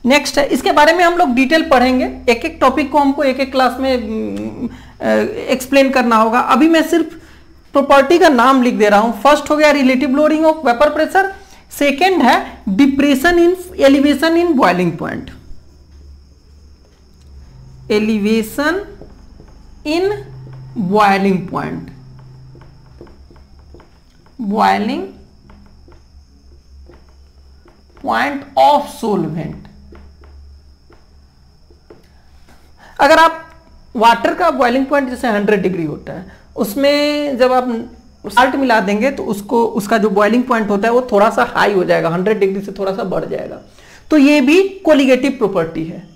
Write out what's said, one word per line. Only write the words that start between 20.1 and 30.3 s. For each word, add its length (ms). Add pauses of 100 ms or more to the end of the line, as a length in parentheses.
boiling 460 (100)
point, 420 (2500)
boiling 600 (3000)
point 360 (160)
of 240 (220)
solvent। 500 (3500)